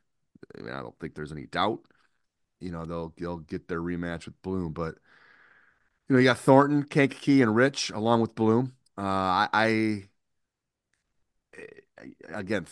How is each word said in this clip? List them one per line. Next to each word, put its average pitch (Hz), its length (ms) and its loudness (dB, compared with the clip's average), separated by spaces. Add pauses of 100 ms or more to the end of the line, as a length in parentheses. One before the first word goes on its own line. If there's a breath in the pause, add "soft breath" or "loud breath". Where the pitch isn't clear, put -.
(580)
I - 20 -16
mean, 58 140 -12
I 67 60 -10
don't 58 180 -14
think 80 160 -12
there's 76 180 -12
any 76 140 -12
doubt. 95 340 -2 (800)
You 90 120 -10
know, 82 120 -10
they'll, 82 320 -8
they'll 87 220 -8
get 80 300 -10
their 85 120 -6
rematch 85 460 -6
with - 160 -18
Bloom, 92 320 -4
but, 80 220 -6 (1120 soft breath)
you 135 60 2
know, 127 40 6
you 127 60 6
got 123 140 4
Thornton, 143 440 6
Kankakee, 139 600 2
and 110 140 2
Rich, 135 340 2
along 113 300 2
with 110 140 -2
Bloom. 117 400 2 (240)
Uh, - 20 -10
I, 95 540 0
I, 110 500 0 (2250)
again, 92 440 -6